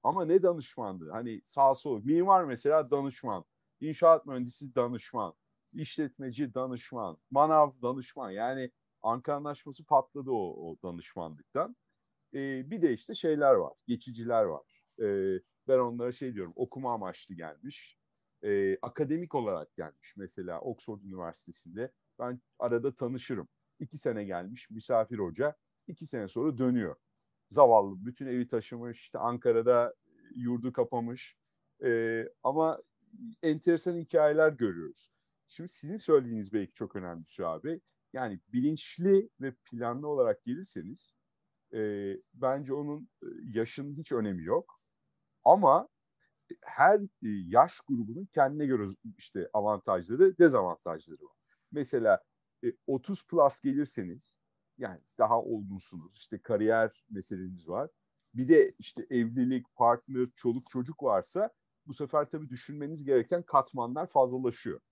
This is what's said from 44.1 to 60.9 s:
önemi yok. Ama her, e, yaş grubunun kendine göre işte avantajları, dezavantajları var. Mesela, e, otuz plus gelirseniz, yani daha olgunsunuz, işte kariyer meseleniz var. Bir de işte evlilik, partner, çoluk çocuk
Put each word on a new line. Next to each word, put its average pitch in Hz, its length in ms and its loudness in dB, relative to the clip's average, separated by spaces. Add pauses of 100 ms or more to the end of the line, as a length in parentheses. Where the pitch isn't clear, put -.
önemi 104 320 -2
yok. 120 380 -4 (600)
Ama 175 440 8 (760)
her, 190 380 6
e, 202 80 -4 (400)
yaş 127 320 6
grubunun 123 460 -4
kendine 147 400 2
göre 123 200 0 (320)
işte - 360 -8
avantajları, 107 840 2
dezavantajları 87 840 2
var. - 140 -20 (340)
Mesela, 120 520 2 (420)
e, - 20 0 (200)
otuz 139 400 -2
plus 147 340 4
gelirseniz, 131 720 -4 (440)
yani 104 220 -10 (180)
daha 117 240 4
olgunsunuz, 98 760 -8
işte - 260 -12
kariyer 110 680 2
meseleniz 92 600 -12
var. 123 200 -4 (440)
Bir 127 160 -4
de 156 300 8
işte - 300 -12
evlilik, 123 680 -2
partner, 123 600 2
çoluk 123 340 -2
çocuk 131 340 -6